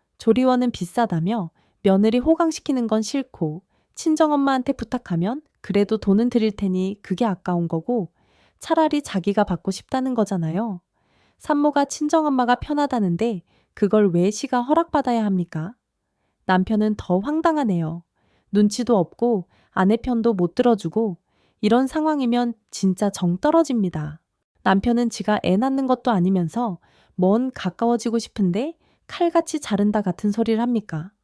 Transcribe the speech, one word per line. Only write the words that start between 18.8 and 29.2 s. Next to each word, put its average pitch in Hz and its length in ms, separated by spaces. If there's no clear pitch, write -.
없고 190 500
아내 190 260
편도 233 360
못 175 220
들어주고 220 640
이런 240 260
상황이면 254 680
진짜 190 380
정 180 280
떨어집니다. 202 840
남편은 233 460
지가 208 340
애 180 140
낳는 269 300
것도 254 240
아니면서 185 680
뭔 220 360
가까워지고 233 680
싶은데 214 580
칼같이 339 520